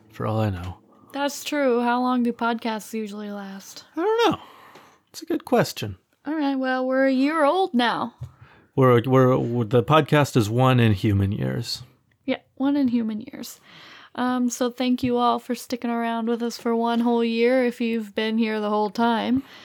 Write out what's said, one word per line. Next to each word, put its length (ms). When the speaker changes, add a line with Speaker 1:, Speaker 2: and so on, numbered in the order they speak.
Speaker 1:
for 160
all 140
I 80
know. 300
Speaker 2:
That's 320
true. 380
How 180
long 220
do 100
podcasts 640
usually 360
last? 540
Speaker 1:
I 60
don't 320
know. 60
It's 100
a 60
good 180
question. 540
Speaker 2:
All 80
right. 200
Well, 320
we're 200
a 60
year 320
old 300
now. 400
Speaker 1:
We're, 300
we're, 320
we're, 280
the 180
podcast 520
is 140
one 320
in 140
human 360
years. 520
Speaker 2:
Yeah, 140
one 220
in 120
human 320
years. 400
Um, 340
so 220
thank 320
you 160
all 200
for 160
sticking 360
around 380
with 140
us 140
for 180
one 260
whole 240
year 420
if 160
you've 320
been 240
here 220
the 100
whole 200
time. 520